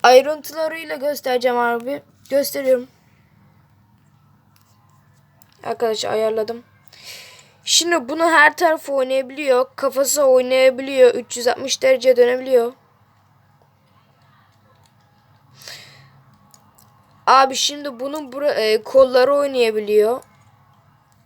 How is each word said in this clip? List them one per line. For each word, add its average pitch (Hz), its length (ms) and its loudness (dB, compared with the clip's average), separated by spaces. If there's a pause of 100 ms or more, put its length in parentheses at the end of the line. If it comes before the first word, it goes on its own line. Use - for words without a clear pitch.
Ayrıntılarıyla 311 920 0
göstereceğim 254 600 -4
abi. 240 440 -4 (280)
Gösteriyorum. 269 580 -2 (2750)
Arkadaşlar 220 480 -6
ayarladım. 220 520 -4 (1000)
Şimdi 320 460 -2
bunu 320 140 -2
her 311 340 4
tarafı 320 360 -2
oynayabiliyor. 262 720 -2 (100)
Kafası 269 480 -2
oynayabiliyor. 262 920 2
Üç 240 240 -8
yüz 240 100 -4
altmış 247 340 -4
derece 254 360 2
dönebiliyor. 247 560 0 (4000)
Abi 262 280 4
şimdi 277 440 -8
bunun 277 320 -10
bura-, 285 220 -4
e, 214 300 -2
kolları 262 520 4
oynayabiliyor. 226 880 0 (1040)